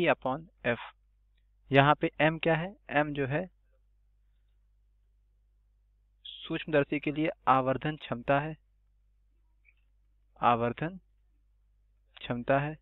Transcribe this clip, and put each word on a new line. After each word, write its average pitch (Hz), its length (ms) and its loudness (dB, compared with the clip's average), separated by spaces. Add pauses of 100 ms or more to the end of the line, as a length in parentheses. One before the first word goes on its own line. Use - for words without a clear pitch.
upon 143 340 -2 (240)
F। 120 120 -2 (920)
यहाँ 139 300 8
पे 165 100 0 (100)
एम 160 180 2
क्या 160 180 2
है, 170 120 -6 (220)
एम 147 220 0
जो 143 140 -2
है 151 180 -2 (2750)
सूक्ष्मदर्शी 151 760 -2
के 151 120 -4
लिए 151 180 -2 (180)
आवर्धन 131 480 0
क्षमता 127 440 -2
है, 156 140 -8 (1900)
आवर्धन 120 600 0 (1160)
क्षमता 123 420 -2
है। 151 240 -4